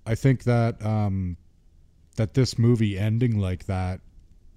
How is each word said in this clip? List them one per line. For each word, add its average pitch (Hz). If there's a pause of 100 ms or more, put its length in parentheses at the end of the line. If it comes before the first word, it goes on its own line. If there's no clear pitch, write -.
I 113
think 131
that, 117
um, 98 (800)
that 110
this 127
movie 110
ending 110
like 92
that, 92 (580)